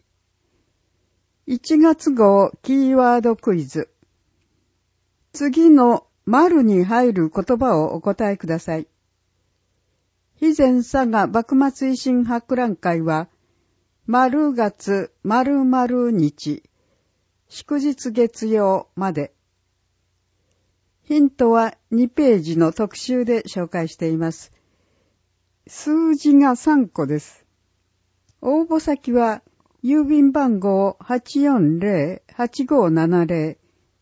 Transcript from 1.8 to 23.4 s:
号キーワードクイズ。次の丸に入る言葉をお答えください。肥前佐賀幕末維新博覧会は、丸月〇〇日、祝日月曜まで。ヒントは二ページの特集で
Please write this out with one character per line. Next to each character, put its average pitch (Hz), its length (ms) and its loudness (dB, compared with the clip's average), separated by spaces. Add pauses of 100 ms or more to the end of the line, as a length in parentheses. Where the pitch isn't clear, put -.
号 202 400 4 (100)
キ 262 320 0
ー - 20 2
ワ 247 220 2
ー 240 40 0
ド 226 140 0
ク 214 200 -2
イ 160 80 -2
ズ。 139 260 -8 (1400)
次 285 360 2
の 247 380 6 (180)
丸 294 380 4
に 196 200 4
入 233 280 2
る 170 180 0
言 196 280 -2
葉 240 200 0
を 156 160 -2
お 165 80 -8
答 202 300 -2
え 196 60 -6
く 185 100 -12
だ 165 120 -4
さ 165 180 -8
い。 156 100 -10 (1500)
肥 302 200 0
前 254 240 4
佐 262 240 -2
賀 220 200 0
幕 226 280 -2 (160)
末 262 200 -6
維 262 40 -2
新 247 280 -2
博 233 320 -4
覧 240 200 -2
会 170 260 -4
は、 160 280 -4 (760)
丸 262 480 0
月 202 580 -4 (120)
〇 262 420 0
〇 247 460 0
日、 151 520 -4 (840)
祝 - 300 -6
日 269 320 -6
月 226 360 -2
曜 202 480 -2
ま 190 160 -4
で。 147 220 -8 (1700)
ヒ 302 160 -2
ン 285 100 4
ト 240 220 0
は 226 240 0 (160)
二 240 180 0
ペ 254 260 2
ー 190 40 0
ジ 160 180 -4
の 160 140 2
特 208 260 -6
集 247 280 -4
で 233 180 -2